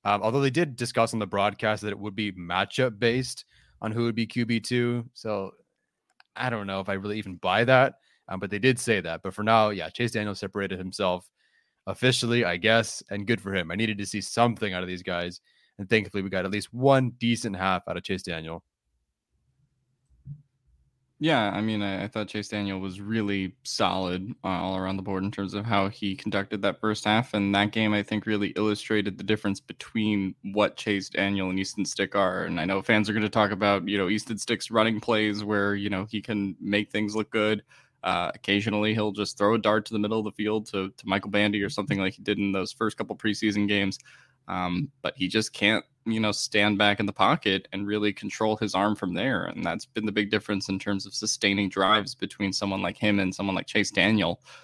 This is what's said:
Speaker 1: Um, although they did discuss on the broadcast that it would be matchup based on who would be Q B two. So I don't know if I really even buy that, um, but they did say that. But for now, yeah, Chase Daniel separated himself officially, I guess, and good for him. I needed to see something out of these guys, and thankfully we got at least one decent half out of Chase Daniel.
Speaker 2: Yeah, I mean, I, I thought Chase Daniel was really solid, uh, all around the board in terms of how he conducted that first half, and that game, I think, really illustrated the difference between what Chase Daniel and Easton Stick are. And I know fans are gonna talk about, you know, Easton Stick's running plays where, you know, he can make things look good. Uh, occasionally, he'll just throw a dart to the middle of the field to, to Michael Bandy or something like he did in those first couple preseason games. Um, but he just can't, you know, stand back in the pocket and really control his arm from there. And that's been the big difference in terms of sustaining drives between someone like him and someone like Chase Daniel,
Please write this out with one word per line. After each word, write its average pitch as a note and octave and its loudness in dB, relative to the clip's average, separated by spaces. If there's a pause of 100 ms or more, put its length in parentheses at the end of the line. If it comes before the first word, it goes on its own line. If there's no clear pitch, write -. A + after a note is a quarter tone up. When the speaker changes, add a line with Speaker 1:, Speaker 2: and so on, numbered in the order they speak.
Speaker 1:
Um, G2+ 2
although A#2 2
they C#3 4
did C#3+ 0
discuss A#2 0
on A2+ -2
the G#2 -2
broadcast G2+ 0
that G#2 -4
it G2 -8
would G2+ -8
be G#2 -4
matchup F#2+ -2
based B2 0 (340)
on G#2+ -4
who A#2 0
would A#2 0
be A2+ -2
Q A#2+ -2
B A2+ 0
two. A#2+ -2
So G2+ -6 (840)
I B2+ -4
don't G#2+ -6
know G2 -4
if F#2+ -6
I G2 -2
really G#2 -6
even F#2+ -8
buy F#2+ 2
that, C3 6 (340)
um, F#2 -6
but G2 -6
they G#2 -4
did B2 4
say A2 2
that. E2 -6
But F#2+ -6
for G#2 -6
now, A2 6
yeah, F2+ -6
Chase A#2 -2
Daniel G#2 -2
separated G2 -4
himself F#2 -2 (560)
officially, A#2+ 2
I F2 0
guess, A2 2
and G2+ -6
good G#2 0
for G2 -4
him. E2+ -2
I F2+ -2
needed G#2+ 0
to G2+ -6
see G#2 -6
something A2 0
out F#2 -4
of F2+ -6
these F2+ -8
guys, F2 -4 (380)
and F#2+ -8
thankfully G#2 2
we F#2+ -6
got F#2 0
at F#2+ -4
least G#2 -6
one C3 4
decent A#2 0
half F#2 0
out F2 -4
of F2+ -8
Chase F#2 -4
Daniel. E2 -8 (2500)
Speaker 2:
Yeah, C3+ 2
I F#2+ -2
mean, A2 0
I, G2 -2
I G2 -4
thought G#2+ -6
Chase G#2 -6
Daniel G2+ -2
was F#2+ -8
really G2+ -2
solid, F#2 -2 (100)
uh, F#2 -4
all F#2 -2
around F#2+ -2
the G2 -6
board F#2+ -2
in G2+ -2
terms G2 -4
of G#2 -4
how G2+ 2
he G2 -4
conducted G2+ -4
that G2+ 0
first G#2+ 0
half, A2 4
and G2+ 2
that G2+ 4
game, A2 2
I G#2 2
think, G#2 -4
really G#2 0
illustrated G#2 0
the G2 -10
difference G2+ 0
between G#2 -2 (180)
what G#2 2
Chase G2 -2
Daniel G2 0
and F#2 -2
Easton F#2+ -2
Stick - -2
are. F#2 2
And E2+ -4
I E2 -2
know F#2+ 0
fans G#2+ 4
are G#2+ 0
gonna G#2+ 0
talk G#2 4
about, G2+ 2
you G2+ 0
know, F#2+ 2
Easton G#2+ -4
Stick's - -4
running A2 4
plays G#2+ 0
where, G2+ 0
you G2+ -4
know, G2 -2
he A2 -6
can G2+ -4
make G#2 0
things G#2+ -2
look A2 -2
good. G#2+ 2 (400)
Uh, F2 0
occasionally, G#2+ 0
he'll G#2+ 0
just G#2 -4
throw G#2 6
a A#2 4
dart G#2+ 2
to A2 -8
the A2 -2
middle G#2+ 0
of G#2+ -2
the G2+ -8
field G#2+ -2
to, F#2+ -4
to - -20
Michael G2 0
Bandy G2+ 2
or G2 -2
something G2 -2
like F#2+ 0
he - -16
did G#2 0
in G2+ 0
those F#2+ -2
first A2 -4
couple G#2+ -6
preseason G#2 0
games. G2 0 (500)
Um, F2+ -2 (100)
but - -4
he F#2 -2
just G#2+ -2
can't, G#2 2 (200)
you A2+ 0
know, G#2+ 2
stand G#2 2
back G#2 4
in G#2+ -2
the G2 -4
pocket G2+ 2
and G2 -6
really G#2 0
control G#2+ -2
his G2+ -2
arm G2+ 4
from F#2+ -4
there. F#2 -2
And F2 -6
that's E2+ -4
been A2 -6
the G2+ -2
big G#2 0
difference G2+ -2
in G2 -2
terms G2 -4
of G2+ -14
sustaining G2+ 0
drives G2 2
between G2 -4
someone G2 -2
like F#2+ -4
him G#2 4
and F#2+ 0
someone G2 -2
like - -4
Chase G#2 0
Daniel, F#2+ 4 (240)